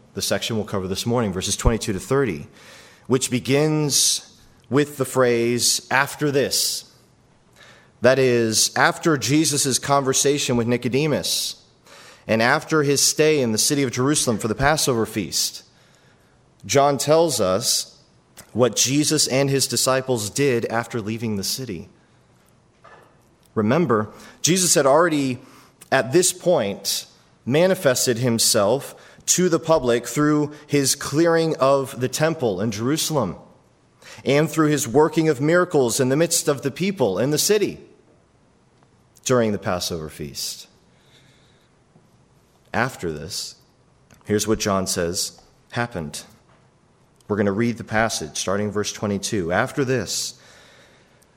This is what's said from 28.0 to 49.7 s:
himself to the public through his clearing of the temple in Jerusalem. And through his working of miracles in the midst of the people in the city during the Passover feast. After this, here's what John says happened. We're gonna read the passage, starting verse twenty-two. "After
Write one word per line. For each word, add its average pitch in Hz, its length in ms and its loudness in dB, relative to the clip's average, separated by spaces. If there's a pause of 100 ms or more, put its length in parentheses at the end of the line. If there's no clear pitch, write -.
himself 117 760 0 (300)
to 180 240 2
the 160 100 2
public 123 480 2
through 147 460 0 (140)
his 139 280 0
clearing 165 640 0
of 135 420 0
the 123 100 -2
temple 131 520 -2
in 113 100 -2
Jerusalem. 120 640 -2 (880)
And 143 260 2
through 156 180 2
his 135 200 0
working 156 400 4
of 135 120 0
miracles 156 600 2
in 127 80 2
the 135 80 2
midst 165 320 0
of 135 140 -2
the 135 80 -4
people 139 480 -2
in 127 120 0
the 151 80 0
city 160 420 0 (1400)
during 117 280 2
the 98 60 -4
Passover 87 500 -6
feast. - 580 -12 (2000)
After 104 400 -4
this, 76 440 -12 (680)
here's 104 220 0
what 107 120 0
John 95 280 0
says 90 540 -4 (320)
happened. 87 500 -6 (1040)
We're 104 100 -2
gonna 101 160 2
read 113 260 -2
the 110 60 -14
passage, 110 540 -2
starting 101 320 -2
verse 98 220 -4
twenty-two. 98 600 -4
"After 127 320 -2